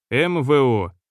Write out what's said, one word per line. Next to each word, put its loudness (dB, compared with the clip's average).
М -2
В -2
О, 0